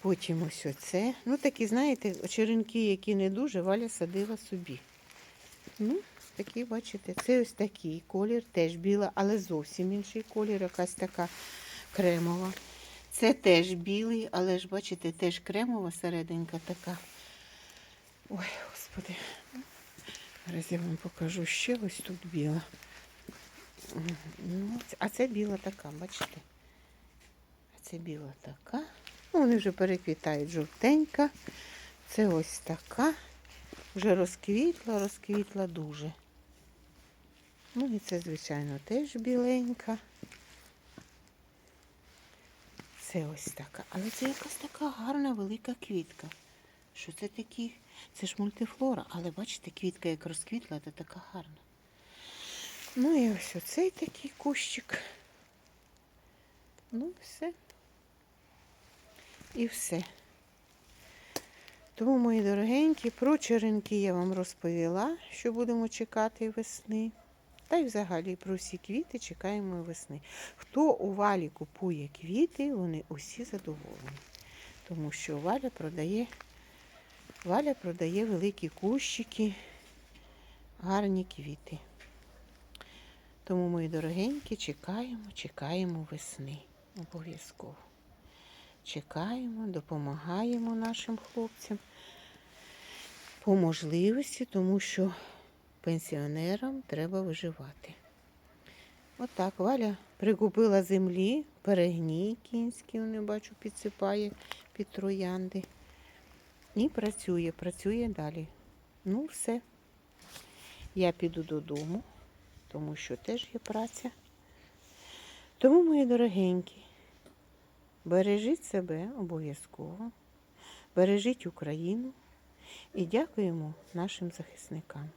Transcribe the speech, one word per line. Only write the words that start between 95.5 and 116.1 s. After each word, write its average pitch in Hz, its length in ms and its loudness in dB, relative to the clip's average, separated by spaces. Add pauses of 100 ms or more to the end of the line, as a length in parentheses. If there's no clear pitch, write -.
пенсіонерам 165 1080 -2
треба 165 340 -2
виживати. 160 760 -6 (1200)
Отак 196 400 -2
Валя 214 380 2 (200)
прикупила 208 640 6
землі, 190 640 4 (180)
перегній 175 760 4 (140)
кінський, 233 500 -4
не 220 200 -4
бачу, 214 400 -4
підсипає 208 720 -2 (420)
під 202 140 -4
троянди. 190 760 -2 (1160)
І 240 100 4
працює, 180 680 0
працює 214 600 -2
далі. 156 300 -6 (580)
Ну, 214 200 0
все. 240 360 -4 (1300)
Я 180 180 4
піду 165 300 -2
додому, 156 600 -4 (640)
тому 151 280 -6
що - 200 -8
теж 233 380 -6
є 233 60 -6
праця. 220 500 -6 (1500)
Тому, 311 260 10
мої 302 220 6
дорогенькі, 190 720 4 (1300)